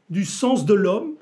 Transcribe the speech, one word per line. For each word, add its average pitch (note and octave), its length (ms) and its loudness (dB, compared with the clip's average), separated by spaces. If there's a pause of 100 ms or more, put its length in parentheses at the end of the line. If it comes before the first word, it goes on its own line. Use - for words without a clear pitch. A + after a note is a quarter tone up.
du F3+ 160 -2
sens B3 400 -2
de G3 80 4
l'homme, G3+ 480 0